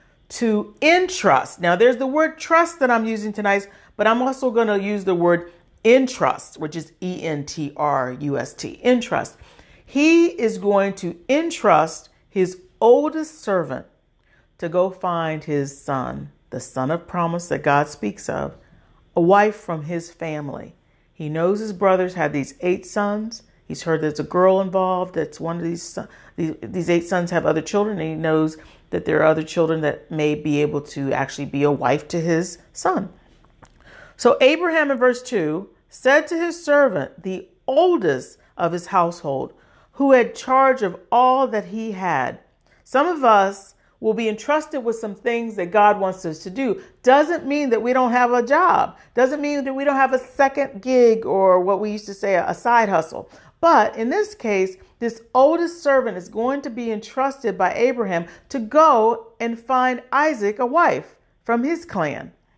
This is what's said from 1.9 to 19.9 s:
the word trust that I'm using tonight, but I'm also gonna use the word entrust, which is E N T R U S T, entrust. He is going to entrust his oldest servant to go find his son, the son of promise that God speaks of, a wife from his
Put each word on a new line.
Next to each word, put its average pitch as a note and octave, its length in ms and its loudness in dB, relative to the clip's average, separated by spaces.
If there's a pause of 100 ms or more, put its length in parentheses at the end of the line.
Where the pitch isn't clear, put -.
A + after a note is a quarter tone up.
the C4 100 -4
word D#4 300 0
trust E4+ 420 0
that B3 120 2
I'm A3+ 140 0
using G#3+ 280 -6
tonight, G3+ 340 0 (280)
but G#3 120 0
I'm A3+ 140 2
also C4 300 -2
gonna G#3+ 260 0
use G3 280 -4
the F#3 100 0
word E3+ 360 0 (340)
entrust, A#3 720 2
which D#3 180 -8
is D#3+ 160 -10 (100)
E F3+ 220 -8
N D3 220 -6
T D3 320 -8
R C3+ 420 -2
U C#3+ 180 -4
S B2 160 -8
T, - 300 -14
entrust. A#3 540 0 (480)
He E4 420 4
is A3 300 -2
going G3 380 0
to E3+ 200 -8 (140)
entrust G#3+ 800 0 (200)
his F3+ 320 -2 (200)
oldest D4 600 2
servant D#3+ 440 -4 (720)
to F3 100 -8
go F3+ 220 0
find E3 560 -4
his C#3+ 360 -4
son, C#3 500 -6 (180)
the B2 100 -10
son C3 320 -6
of E3+ 160 -6
promise E3+ 400 -4
that C#3+ 160 -4
God D3 240 2
speaks - 400 -10
of, - 300 -8 (580)
a F3 60 2
wife G3+ 340 4
from D#3+ 280 -8
his E3+ 280 -8